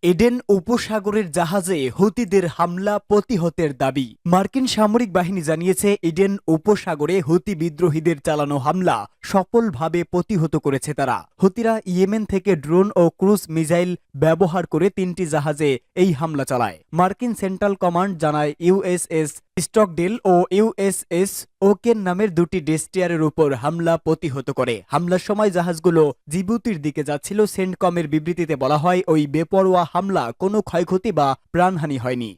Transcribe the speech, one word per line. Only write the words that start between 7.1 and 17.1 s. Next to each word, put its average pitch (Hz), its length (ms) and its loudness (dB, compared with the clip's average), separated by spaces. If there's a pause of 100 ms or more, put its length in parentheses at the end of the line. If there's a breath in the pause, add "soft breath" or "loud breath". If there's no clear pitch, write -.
হুতি 180 260 0 (100)
বিদ্রোহীদের 160 640 0
চালানো 147 300 -2 (100)
হামলা 165 300 0 (340)
সফলভাবে 175 720 0 (120)
প্রতিহত 175 420 0 (100)
করেছে 135 340 -2
তারা। 131 200 0 (220)
হুতিরা 226 340 2 (180)
ইয়েমেন 190 300 2 (100)
থেকে 196 200 0 (120)
ড্রোন 175 220 4 (140)
ও - 20 6 (160)
ক্রুজ 196 240 2 (120)
মিসাইল 170 360 0 (340)
ব্যবহার 165 480 2
করে 156 140 2 (120)
তিনটি 185 260 -4 (100)
জাহাজে 147 360 -2 (320)
এই 190 160 4
হামলা 151 320 -4
চালায়। 110 280 -2 (200)
মার্কিন 196 420 0